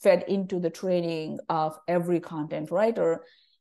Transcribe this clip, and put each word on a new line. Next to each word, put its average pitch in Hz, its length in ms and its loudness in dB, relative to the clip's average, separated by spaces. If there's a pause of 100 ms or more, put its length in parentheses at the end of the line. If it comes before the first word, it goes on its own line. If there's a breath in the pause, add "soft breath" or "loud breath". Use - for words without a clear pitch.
fed 180 260 6
into 190 320 -2
the 165 100 0
training 165 680 -2 (100)
of 156 300 0 (100)
every 170 320 2
content 156 500 -6
writer, 185 540 2 (360 soft breath)